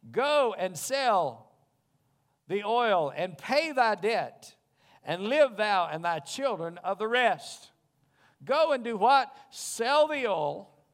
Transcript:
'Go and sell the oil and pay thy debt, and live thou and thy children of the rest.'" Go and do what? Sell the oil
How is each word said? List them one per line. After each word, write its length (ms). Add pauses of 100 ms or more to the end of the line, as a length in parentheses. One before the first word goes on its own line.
(100)
'Go 420
and 240
sell 760 (960)
the 160
oil 500
and 240
pay 320
thy 240
debt, 600 (480)
and 240
live 280
thou 300
and 180
thy 140
children 600
of 200
the 80
rest.'" 640 (720)
Go 280
and 100
do 140
what? 360 (180)
Sell 580
the 180
oil 420 (260)